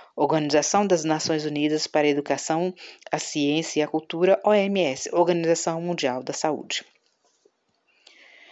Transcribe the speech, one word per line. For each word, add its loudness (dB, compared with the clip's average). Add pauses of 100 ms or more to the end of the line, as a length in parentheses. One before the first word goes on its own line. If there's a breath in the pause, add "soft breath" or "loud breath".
(160 loud breath)
Organização 2
das 2
Nações -2
Unidas -2
para 2
a 6
Educação, -2 (380 loud breath)
a -2
Ciência -2
e 0
a 0
Cultura, 2
O 6
M 2
S, -2
Organização 2
Mundial -2
da -6
Saúde. -4 (1700 soft breath)